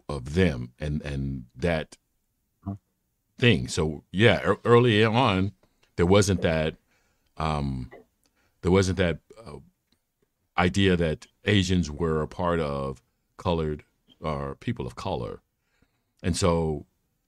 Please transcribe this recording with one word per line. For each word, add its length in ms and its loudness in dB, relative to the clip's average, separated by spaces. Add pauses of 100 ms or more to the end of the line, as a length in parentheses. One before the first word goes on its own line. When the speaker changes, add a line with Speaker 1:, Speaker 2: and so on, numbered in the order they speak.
Speaker 1:
of 260 -8
them 440 0
and, 240 -4
and 420 -6 (100)
that 420 -4 (680)
Speaker 2:
Huh. 120 -10 (640)
Speaker 1:
thing. 300 2
So, 440 -4
yeah, 320 4
ear-, 200 2
early 400 4
on, 480 2 (440)
there 100 2
wasn't 360 4
that, 340 0 (600)
um, 540 -4 (720)
there 100 2
wasn't 260 2
that, 200 0 (280)
uh, 120 -16 (1000)
idea 380 2
that 300 -4 (180)
Asians 460 2
were 320 -2
a 60 -6
part 320 -2
of 420 -6 (340)
colored 480 -4 (360)
or 340 -6
people 320 -8
of 100 -14
color. 460 -8 (800)
And 120 -2
so, 520 0 (420)